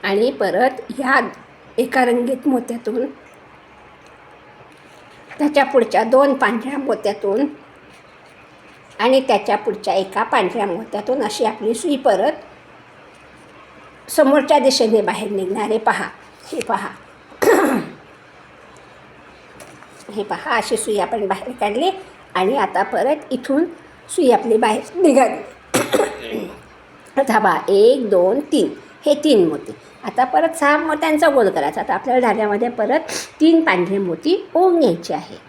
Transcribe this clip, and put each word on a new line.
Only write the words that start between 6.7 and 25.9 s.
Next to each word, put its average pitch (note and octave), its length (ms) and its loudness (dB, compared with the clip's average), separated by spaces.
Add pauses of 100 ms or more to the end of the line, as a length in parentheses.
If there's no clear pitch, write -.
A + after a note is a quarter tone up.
मोत्यातून G#3+ 680 -2 (1500)
आणि C4 220 4
त्याच्या G#3 360 0
पुढच्या G3 380 -4
एका G3 280 -2
पांढऱ्या G3+ 440 -2
मोत्यातून G#3+ 560 -4
अशी G#3 220 -2
आपली A3 300 -2
सुई C#4+ 220 -4
परत B3 360 2 (1800)
समोरच्या D4 480 4
दिशेने A#3+ 420 4
बाहेर G3+ 300 -4
निघणार G3 320 -4
आहे. G#3+ 160 -2
पहा, - 300 -2 (440)
हे D4+ 80 -8
पहा, G#3 280 -6 (540)
<clears throat> D#4 360 4 (2250)
हे G#3 80 -4
पहा, A3 340 -4
अशी A3 200 -2
सुई G#3+ 220 -2
आपण G#3 280 -2
बाहेर F#3+ 340 -4
काढली A#3 300 0 (440)
आणि F#3+ 220 0
आता F#3+ 260 -2
परत A3+ 340 0 (140)
इथून C4+ 340 -2 (440)
सुई C#4 220 2
आपली A3+ 260 2
बाहेर A3 260 0 (120)
निघाली. - 1400 0